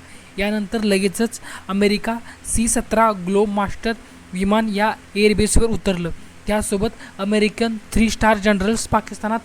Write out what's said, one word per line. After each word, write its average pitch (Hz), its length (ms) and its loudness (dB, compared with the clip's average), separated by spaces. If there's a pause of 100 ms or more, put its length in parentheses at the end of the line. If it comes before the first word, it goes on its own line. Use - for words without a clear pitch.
(380)
यानंतर 208 440 -2
लगेचच 202 580 0 (280)
अमेरिका 202 500 0 (360)
सी 226 140 2
सतरा 226 440 2
ग्लोबमास्टर 202 800 -2 (400)
विमान 202 360 2
या 208 240 0 (240)
एअरबेसवर 208 480 4
उतरलं. 185 460 -2 (360)
त्यासोबत 208 420 0 (300)
अमेरिकन 214 580 0 (160)
थ्री 220 180 4
स्टार 220 280 2
जनरल्स 208 500 0
पाकिस्तानात 220 560 -2